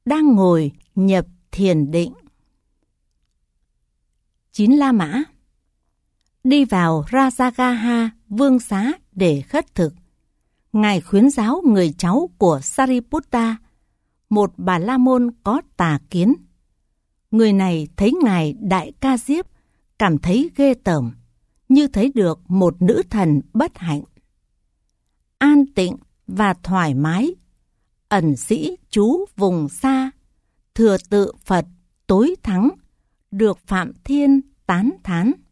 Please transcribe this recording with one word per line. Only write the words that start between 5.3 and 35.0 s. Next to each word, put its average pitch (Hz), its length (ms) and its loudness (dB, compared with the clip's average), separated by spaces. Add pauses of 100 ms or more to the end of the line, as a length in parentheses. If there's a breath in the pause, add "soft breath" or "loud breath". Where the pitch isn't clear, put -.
Đi 277 200 4
vào 170 380 0
Rajagaha 240 1080 -2 (200)
vương 254 320 2
xá 220 320 -4 (200)
để 165 300 0
khất - 320 -6
thực. 160 200 -2 (800)
Ngài 208 280 0
khuyến 220 300 2
giáo 262 360 -2
người 185 320 2
cháu 233 400 -2
của 160 240 2
Sariputta, 247 920 -4 (760)
một 208 260 0
bà 180 220 -2
la 240 200 -2
môn 247 320 2 (120)
có 254 200 -2 (140)
tà 160 220 0 (120)
kiến. 185 240 2 (960)
Người 220 220 2
này 175 440 -2
thấy 202 160 0 (100)
ngài 175 380 0
Đại 190 400 -4
Ca 269 180 0
Diếp, 311 280 -4 (520)
cảm - 200 0
thấy 233 380 -2
ghê 277 180 2
tởm, 143 380 -4 (560)
như 277 200 4
thấy 262 260 -2
được 175 360 -2
một 175 320 0
nữ 220 280 2
thần 165 300 0 (120)
bất 302 260 -4
hạnh. 147 240 -6 (1400)
An 285 260 4 (100)
tịnh 185 220 -2 (300)
và 190 280 -2
thoải 170 400 -2
mái, 175 400 -2 (760)
ẩn 165 280 0
sĩ 311 400 -4 (140)
trú 247 340 0 (120)
vùng 180 320 -2
xa, 262 420 -4 (640)
thừa 214 220 2 (140)
tự 202 220 0 (120)
Phật 175 220 0 (400)
tối 254 360 2
thắng, 202 260 0 (640)
được 208 280 -2
Phạm 185 340 -6 (120)
Thiên 277 360 2 (260)
tán 190 240 0 (140)